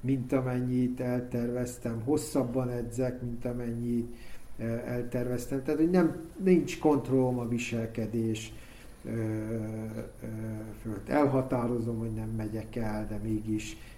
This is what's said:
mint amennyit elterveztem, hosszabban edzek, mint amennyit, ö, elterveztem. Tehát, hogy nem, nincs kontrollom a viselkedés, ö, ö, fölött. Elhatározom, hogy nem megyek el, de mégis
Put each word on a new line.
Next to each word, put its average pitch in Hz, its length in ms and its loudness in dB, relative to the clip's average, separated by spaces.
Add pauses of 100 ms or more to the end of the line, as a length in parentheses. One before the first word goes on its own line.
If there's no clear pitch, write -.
mint 127 320 0
amennyit 123 640 2
elterveztem, 123 1040 -2
hosszabban 131 640 2
edzek, 120 520 -2
mint 120 240 -4
amennyit, 120 680 -2 (440)
ö, 113 40 -4 (220)
elterveztem. 123 800 -2
Tehát, 151 160 0
hogy 165 100 6
nem, 170 260 6 (280)
nincs 175 360 6
kontrollom 127 600 6
a 117 80 -2
viselkedés, 113 1040 0 (520)
ö, - 40 -6
ö, 113 60 -2 (1700)
fölött. 107 280 -6
Elhatározom, 123 880 2
hogy 113 140 -2
nem 110 260 -4
megyek 110 380 -4
el, 107 340 -2
de 104 140 -4
mégis 107 540 -2 (200)